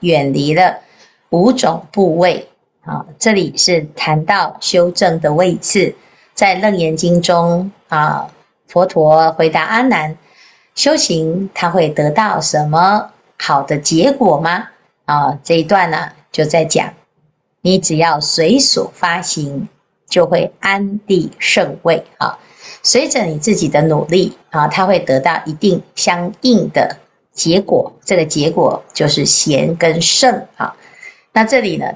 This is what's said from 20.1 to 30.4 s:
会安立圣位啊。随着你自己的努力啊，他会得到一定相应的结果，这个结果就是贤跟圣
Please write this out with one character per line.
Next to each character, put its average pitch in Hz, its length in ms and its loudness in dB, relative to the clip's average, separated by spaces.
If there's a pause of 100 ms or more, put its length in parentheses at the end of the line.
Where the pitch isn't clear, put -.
会 170 320 -2
安 196 480 -4
立 175 320 0
圣 160 440 -2
位 165 200 0 (160)
啊。 - 180 -4 (460)
随 277 240 0
着 233 180 -2
你 156 140 -4
自 202 160 0
己 160 140 0
的 147 140 2
努 151 240 0
力 175 280 0 (140)
啊， 151 180 0
他 185 200 -2
会 190 120 2
得 131 220 0
到 165 240 0
一 156 80 -10
定 175 300 0 (120)
相 175 460 -2
应 226 300 2
的 - 260 0 (340)
结 170 300 0
果， - 320 -2 (100)
这 196 140 -2
个 165 80 2
结 156 260 -2
果 165 320 0 (120)
就 151 120 0
是 143 200 0
贤 156 500 0
跟 165 240 0
圣 - 460 0 (100)